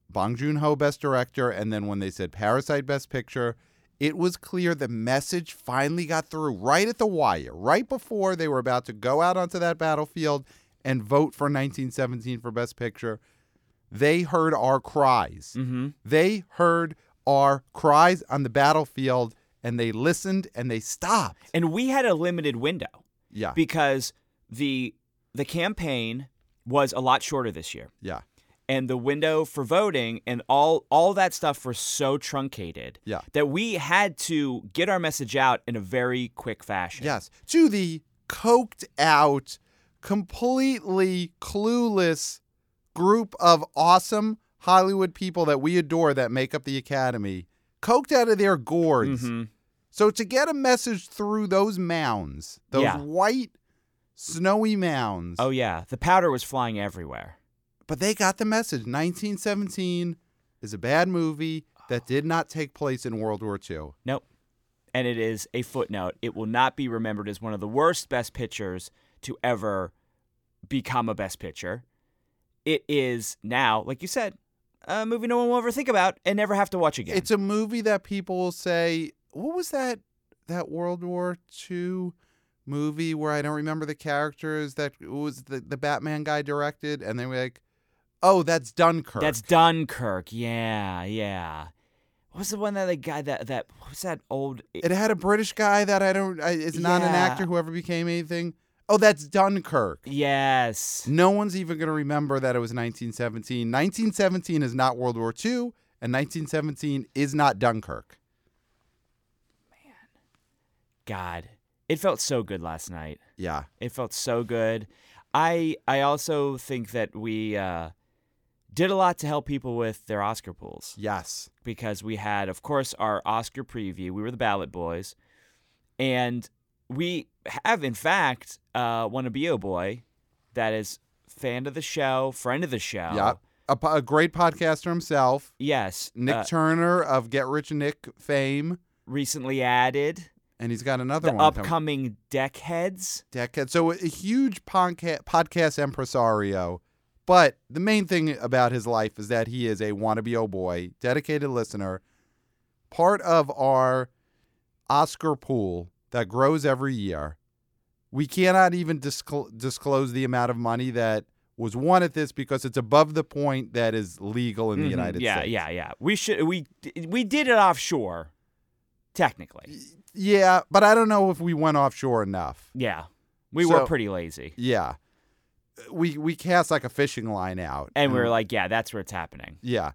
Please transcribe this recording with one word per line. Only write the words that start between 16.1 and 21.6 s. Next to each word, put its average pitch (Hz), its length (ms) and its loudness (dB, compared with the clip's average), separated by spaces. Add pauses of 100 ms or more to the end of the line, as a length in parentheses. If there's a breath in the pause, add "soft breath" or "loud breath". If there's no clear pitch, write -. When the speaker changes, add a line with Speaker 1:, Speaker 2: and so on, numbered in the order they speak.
Speaker 1:
heard 170 440 2 (300)
our 139 480 4
cries 160 560 6
on 139 140 0
the 123 60 -2
battlefield, 131 840 2 (280)
and 120 140 -4
they 117 140 0
listened, 175 640 -2
and 123 160 -4
they 113 80 -2
stopped. 170 600 -2 (120)
Speaker 2:
And 165 200 0